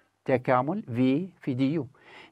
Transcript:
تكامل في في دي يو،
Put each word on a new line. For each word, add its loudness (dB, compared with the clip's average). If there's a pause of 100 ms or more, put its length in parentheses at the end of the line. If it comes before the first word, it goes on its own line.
(240)
تكامل 0
في 0 (120)
في -4
دي 0
يو، -4 (440)